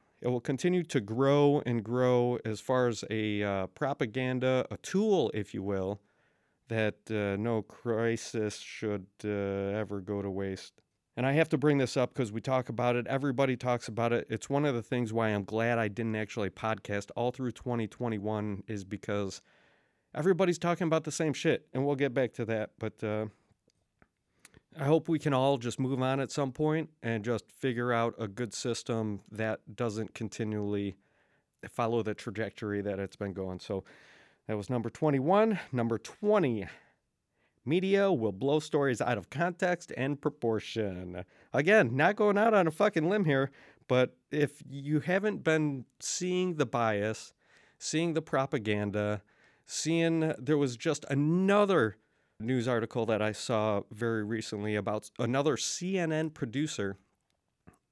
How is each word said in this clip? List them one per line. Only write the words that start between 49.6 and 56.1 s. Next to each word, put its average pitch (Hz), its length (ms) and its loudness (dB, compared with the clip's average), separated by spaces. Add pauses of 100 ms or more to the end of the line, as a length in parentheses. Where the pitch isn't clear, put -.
seeing, 165 720 0
there 139 180 0
was 131 200 0
just - 340 -4
another 175 880 4 (420)
news 120 280 0
article 117 380 0
that 107 160 2
I 107 120 0
saw 107 480 0 (100)
very 113 320 -2
recently 107 520 -4
about 107 440 -4
another 131 380 2
C 185 420 -4
N 160 120 0